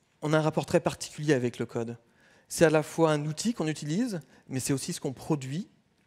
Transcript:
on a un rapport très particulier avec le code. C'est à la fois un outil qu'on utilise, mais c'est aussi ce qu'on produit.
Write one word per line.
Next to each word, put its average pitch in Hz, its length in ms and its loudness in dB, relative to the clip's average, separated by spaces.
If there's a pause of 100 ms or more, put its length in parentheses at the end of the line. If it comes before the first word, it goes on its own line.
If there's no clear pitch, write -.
(220)
on 151 100 0
a 156 60 6
un 156 40 6
rapport 151 260 0
très 175 120 4
particulier 151 540 -2
avec 123 240 2
le 120 80 -2
code. 117 320 -6 (500)
C'est - 180 4
à 160 40 8
la 156 140 4
fois 160 280 2
un 147 140 0
outil 175 300 -4
qu'on 160 120 -4
utilise, 165 540 -4 (280)
mais 131 100 -4
c'est - 120 -4
aussi 139 220 -2
ce - 80 -10
qu'on 139 120 -4
produit. 143 540 -4 (400)